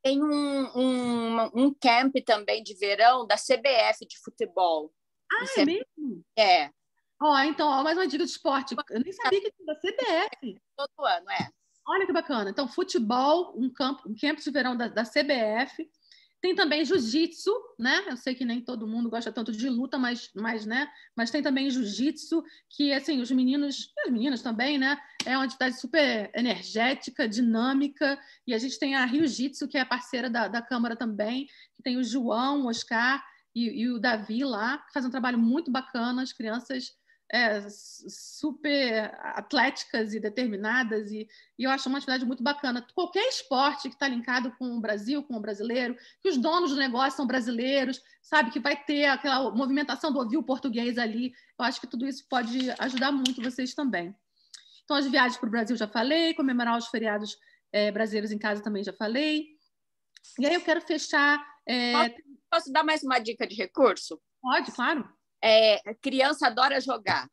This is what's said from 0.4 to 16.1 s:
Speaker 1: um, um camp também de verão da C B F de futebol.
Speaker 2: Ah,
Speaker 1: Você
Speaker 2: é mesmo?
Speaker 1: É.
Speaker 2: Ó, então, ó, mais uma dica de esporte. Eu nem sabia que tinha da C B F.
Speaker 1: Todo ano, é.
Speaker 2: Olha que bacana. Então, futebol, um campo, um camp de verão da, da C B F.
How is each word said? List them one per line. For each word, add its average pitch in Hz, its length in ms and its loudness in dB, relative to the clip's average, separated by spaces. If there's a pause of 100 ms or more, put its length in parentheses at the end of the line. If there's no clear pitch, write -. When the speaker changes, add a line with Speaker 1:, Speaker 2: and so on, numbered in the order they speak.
Speaker 1:
um, 240 760 0
um 269 200 4
camp 262 420 4 (100)
também 214 380 2
de 202 100 -14
verão 208 540 4
da 202 80 4
C 254 220 2
B 233 100 0
F 220 380 4
de - 140 -18
futebol. 170 760 0 (360)
Speaker 2:
Ah, 453 160 0
Speaker 1:
Você 523 140 -2
Speaker 2:
é 285 60 6
mesmo? 302 580 -4 (140)
Speaker 1:
É. 180 320 6 (520)
Speaker 2:
Ó, 294 180 6
então, 302 280 2
ó, 269 160 2
mais 320 140 2
uma 370 100 2
dica 294 160 -2
de - 80 -4
esporte. 269 420 -2 (180)
Eu 220 100 -2
nem 359 100 -4
sabia 392 300 0
que 427 100 -6
tinha 359 140 -20
da 302 100 -4
C 370 160 -4
B 494 180 -2
F. 320 520 -2 (160)
Speaker 1:
Todo - 280 -8
ano, 185 260 0
é. 185 180 -4 (360)
Speaker 2:
Olha 370 200 0
que 370 80 -2
bacana. 247 360 0
Então, 277 160 -2
futebol, 285 920 0
um 247 120 -2
campo, 262 380 -4
um 214 80 -8
camp 302 240 -2
de 294 120 -6
verão 254 260 0
da, 233 100 -2
da 214 160 -2
C 294 180 0
B 285 120 2
F. 240 520 -2 (560)